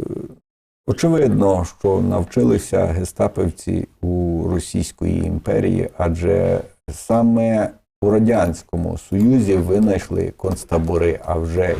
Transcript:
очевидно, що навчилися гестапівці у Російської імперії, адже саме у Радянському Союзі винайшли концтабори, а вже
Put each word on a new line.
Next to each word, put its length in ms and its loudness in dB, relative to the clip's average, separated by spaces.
очевидно, 760 2
що 220 2
навчилися 840 0
гестапівці 1040 -4
у 480 -2
Російської 760 -2
імперії, 720 -2
адже 640 0
саме 800 0
у 80 2
Радянському 880 0
Союзі 580 2
винайшли 800 0
концтабори, 880 -2
а 100 -2
вже 460 0